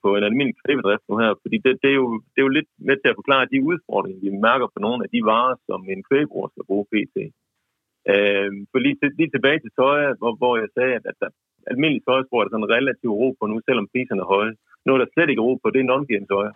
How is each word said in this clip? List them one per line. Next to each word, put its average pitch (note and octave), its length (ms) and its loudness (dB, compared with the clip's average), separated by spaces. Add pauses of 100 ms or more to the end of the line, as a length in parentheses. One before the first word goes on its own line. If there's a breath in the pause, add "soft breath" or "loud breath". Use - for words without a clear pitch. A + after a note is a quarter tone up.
på G2 140 0
en G2+ 140 0
almindelig C3 320 -2
kvægbedrift A2 460 0
nu G2+ 140 -4
her, A2 80 4 (120)
fordi A2 220 -4
det, B2+ 80 4 (100)
det C#3 120 4
er C#3 80 2
jo, B2 60 0 (240)
det - 60 -2
er C3+ 100 4
jo C3+ 100 0
lidt D#3 120 -6 (180)
med C3+ 100 4
til B2 120 2
at G2+ 100 -4
forklare C3 320 2
de C3+ 180 0
udfordringer, G2 560 -4
vi G2 40 -2 (180)
mærker B2+ 220 2
på - 160 -14
nogle A#2+ 180 -2
af - 100 -10
de A#2+ 60 0 (100)
varer, B2 260 2 (120)
som F#2+ 120 -6 (140)
en F#2+ 140 -10
kvægbror C#3 400 -2
skal - 220 -16
bruge G2+ 220 -2
P - 20 -4 (200)
T. - 20 -6 (960)
Øhm, G2+ 480 2 (100)
for C3 140 0
lige - 160 2
til, C#3+ 100 0 (100)
lige D#3+ 120 0
tilbage C#3 280 0
til - 180 -18
soja, C#3 320 2 (100)
hvor, A#2 200 -2
hvor B2 220 2
jeg G#2 140 -6
sagde, B2+ 220 0
at, - 120 -10
at - 120 -18
der F#2+ 80 -6 (420)
almindelig C3+ 320 0
sojaspor B2+ 360 0
er G2+ 40 2
der G2+ 100 -4
sådan A2 220 0
relativt B2 440 -2
ro C3 80 4 (100)
på A2 80 -4
nu, G#2+ 100 -2 (120)
selvom A2+ 240 -2
priserne A#2+ 320 -4
er F#2 120 0
høje. A2 180 0 (320 soft breath)
Noget, C3 140 4
der A#2 120 0
slet D#3+ 180 2
ikke A2 120 0
er A#2+ 60 2
ro C3 120 2
på, - 100 0
det C3 100 2
er B2+ 100 0
non-GM B2+ 400 0
soja. G2+ 260 0